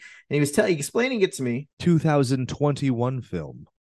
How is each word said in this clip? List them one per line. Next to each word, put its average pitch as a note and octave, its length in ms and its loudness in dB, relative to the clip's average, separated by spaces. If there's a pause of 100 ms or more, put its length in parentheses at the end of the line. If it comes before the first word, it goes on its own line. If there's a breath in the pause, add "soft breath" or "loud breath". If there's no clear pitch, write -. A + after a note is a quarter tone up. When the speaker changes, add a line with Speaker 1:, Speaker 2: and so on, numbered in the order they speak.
(360 loud breath)
Speaker 1:
he D3 40 4
was C#3+ 120 2
tell-, G#3+ 140 4
explaining G#3+ 560 0
it F#3 120 2
to C3+ 100 -6
me. B2 240 -4 (100)
Speaker 2:
Two E3+ 220 2
thousand C3+ 500 0
twenty-one C3 720 -2
film. D2 460 -10 (140)